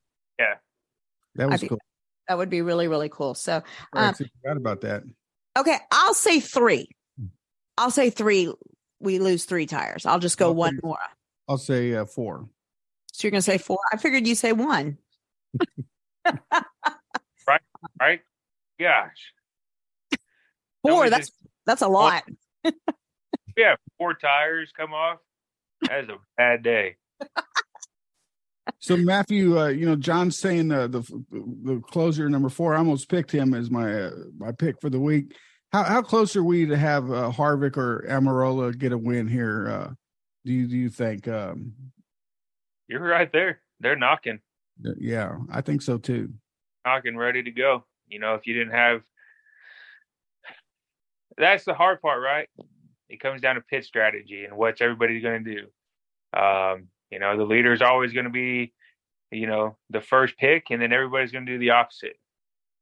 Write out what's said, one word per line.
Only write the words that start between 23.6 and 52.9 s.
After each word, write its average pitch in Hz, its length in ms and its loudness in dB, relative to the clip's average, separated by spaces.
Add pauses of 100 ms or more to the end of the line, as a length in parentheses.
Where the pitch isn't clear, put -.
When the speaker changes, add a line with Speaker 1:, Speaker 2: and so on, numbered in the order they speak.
Speaker 1:
four 170 160 -2
tires 151 600 0
come 156 180 -10
off. 165 240 -4 (640)
That 139 240 -2
is 110 40 -14
a 101 80 -12 (200)
bad 120 260 4
day. 110 340 0 (220)
<laughs> 285 80 -14 (1500)
Speaker 2:
So 180 180 0
Matthew, 185 640 4
uh, 151 80 2
you 147 180 0
know, 160 100 4
John's 170 440 0
saying, 170 320 0
uh, 135 160 0
the, 123 140 -4 (300)
the 117 500 -8 (100)
closer, 160 380 0
number 139 200 2
four, 165 240 0
I 156 60 2
almost 156 300 2
picked 175 220 0
him 135 220 2
as 120 160 -4
my, 117 240 -2 (120)
uh, - 60 -8 (280)
my 104 120 -10
pick 143 300 -4
for 147 80 -4
the 131 100 -2
week. 143 360 0 (360)
How, 202 120 2
how 220 180 2
close 220 340 2
are 190 80 2
we 170 220 4
to 147 120 2
have, 143 340 2
uh, 123 200 -2
Harvick 139 460 0
or 123 320 -2
Almirola 131 640 2
get 127 160 -2
a 123 60 -2
win 117 300 -2
here? 110 400 -2
Uh, 104 220 -6 (560)
do 127 80 -2
you, 127 140 0
do 123 100 -4
you 123 120 -2
think, 110 380 -6
um, 110 460 -8 (1120)
Speaker 1:
You're 135 160 -8
right 170 280 0
there. 175 300 0 (200)
They're 127 140 2
knocking. 123 440 -2 (440)
Speaker 2:
th-, - 160 -8
yeah, 113 360 -6 (160)
I 123 100 -6
think 143 220 -2
so 120 160 -2
too. 113 340 -6 (500)
Speaker 1:
Knocking, 127 340 -2
ready 123 260 -2
to 120 80 -10
go. 123 340 0 (220)
You 104 120 -16
know, 110 140 -2
if 107 140 -8
you 117 80 -4
didn't 113 180 -4
have, 117 280 2 (2250)
that's 185 280 2
the 180 80 -2
hard 170 280 2
part, 139 200 -2
right? 139 260 -2 (640)